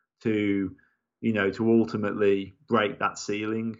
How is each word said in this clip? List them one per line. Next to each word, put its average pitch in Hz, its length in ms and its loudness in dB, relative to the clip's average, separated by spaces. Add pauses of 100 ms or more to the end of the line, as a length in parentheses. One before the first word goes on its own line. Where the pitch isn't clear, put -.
(220)
to, 101 540 0 (460)
you 113 120 0
know, 98 180 0
to 113 280 0
ultimately 101 760 0 (120)
break 104 320 0
that 101 180 -2
ceiling? 110 640 -6